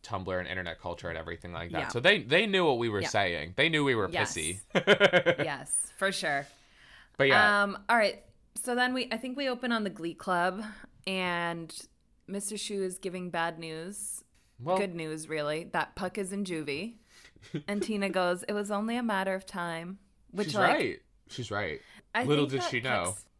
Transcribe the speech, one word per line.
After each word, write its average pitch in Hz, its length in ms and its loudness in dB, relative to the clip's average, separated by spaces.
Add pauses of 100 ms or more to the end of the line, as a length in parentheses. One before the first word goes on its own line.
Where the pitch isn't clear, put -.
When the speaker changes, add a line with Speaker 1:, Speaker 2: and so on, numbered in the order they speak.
Speaker 1:
Tumblr 95 340 -4
and 90 120 -2
internet 87 320 -6
culture 87 300 -6
and 80 80 -6
everything 85 340 -10
like 85 200 -6
that. 85 60 -2
Speaker 2:
Yeah. 80 100 -4
Speaker 1:
So 120 120 -2
they, 180 220 4
they 160 240 4
knew 190 180 4
what 135 140 4
we 117 100 2
were 101 140 0
Speaker 2:
Yeah. 85 60 -2
Speaker 1:
saying. 87 480 0
They 151 120 4
knew 151 160 2
we 135 100 4
were 101 160 2
Speaker 2:
Yes. 160 240 0
Speaker 1:
pissy. 85 260 -4 (140)
<laughs> 190 680 6
Speaker 2:
Yes, 143 540 -4
for 196 120 2
sure. 147 360 -2 (720)
Speaker 1:
But 143 100 6
yeah. 208 360 8
Speaker 2:
Um, 202 120 -2 (100)
all 233 120 6
right. 202 240 2 (320)
So 247 200 -2
then 254 200 2
we, 254 180 -2
I 226 60 -2
think 254 180 -8
we 277 140 -2
open 240 220 -2
on 220 120 2
the 196 60 -2
Glee 165 240 -8
Club, 185 500 0 (420)
and 170 640 -2 (560)
Mister 202 300 -6
Schue 202 260 -4
is 185 160 -4
giving 180 300 -6
bad 165 300 -2
news. 165 680 -10 (340)
Speaker 1:
Well 175 200 0
Speaker 2:
Good 190 160 -2
news, 156 340 -6
really, 151 360 -2 (100)
that 165 220 -2
Puck 185 200 -6
is 196 160 -4
in 202 120 -4
juvie. 165 500 -4 (360)
Speaker 1:
<laughs> - 380 -10
Speaker 2:
And 208 140 -2
Tina 202 260 -2
goes, 180 360 2
"It 208 100 -4
was 208 160 -2
only 220 260 0
a 247 60 -2
matter 190 320 0
of 190 100 -6
time." 170 540 -6 (320)
Which, 190 180 -2
Speaker 1:
She's 151 80 -4
Speaker 2:
like, 196 220 6
Speaker 1:
right. 127 200 -2 (300)
She's 117 220 -8
right. 98 300 -4 (340)
Speaker 2:
I 240 100 2
Speaker 1:
Little 147 240 4
Speaker 2:
think 135 40 -4
Speaker 1:
did 135 100 0
Speaker 2:
that - 80 -2
Speaker 1:
she 123 100 0
know. 113 280 0
Speaker 2:
Puck's, - 160 -8 (160)